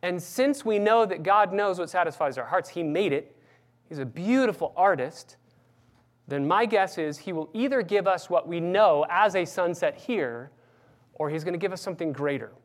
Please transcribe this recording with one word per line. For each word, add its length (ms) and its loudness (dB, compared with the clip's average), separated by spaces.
And 220 -4
since 400 0
we 160 0
know 260 6
that 160 -6
God 300 4
knows 260 0
what 120 -6
satisfies 480 -2
our 80 -6
hearts, 240 -2
he 120 -8
made 300 0
it, 240 -4
he's 100 -12
a 60 -6
beautiful 720 0
artist, 580 0
then 180 -2
my 180 4
guess 320 0
is 200 -4
he 160 -10
will 180 -6
either 300 0
give 260 0
us 220 -2
what 180 2
we 140 -4
know 480 4
as 260 2
a 80 2
sunset 540 -2
here, 520 -4
or 140 -4
he's 140 -4
gonna 140 -4
give 160 -4
us 80 -12
something 320 -6
greater. 400 -4